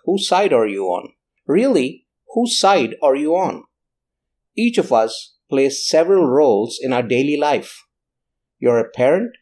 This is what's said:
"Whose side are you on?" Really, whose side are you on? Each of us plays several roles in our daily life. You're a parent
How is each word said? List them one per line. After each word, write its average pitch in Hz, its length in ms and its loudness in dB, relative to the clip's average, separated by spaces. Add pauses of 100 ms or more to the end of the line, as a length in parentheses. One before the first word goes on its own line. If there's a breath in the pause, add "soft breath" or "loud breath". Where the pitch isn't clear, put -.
"Whose 196 240 -4
side 190 240 0
are 117 160 2
you 98 200 -6
on?" 90 260 -6 (320)
Really, 175 640 0 (260)
whose 233 260 -2
side 180 420 2
are 139 140 2
you 151 220 -2
on? 113 260 -4 (880)
Each 233 240 -2
of 185 140 -2
us 113 460 -2 (120)
plays 135 380 -2
several 170 400 2
roles 123 500 2
in 131 140 -6
our 123 120 -2
daily 135 340 0
life. 147 480 -4 (760)
You're 120 200 2
a 113 100 -4
parent 175 420 0 (100)